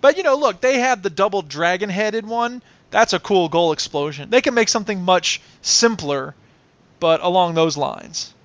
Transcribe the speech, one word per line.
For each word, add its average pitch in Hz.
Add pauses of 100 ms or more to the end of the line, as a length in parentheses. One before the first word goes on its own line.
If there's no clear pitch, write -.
but, 285
you 381
know, 285
look, 262
they 254
have 247
the 190
double 196
dragon-headed 185
one. 233 (300)
That's 208
a 180
cool 180
goal 165
explosion. 147
They 247
can 277
make 233
something 202
much 180 (220)
simpler, 151 (640)
but 165
along 175
those 160
lines 139 (100)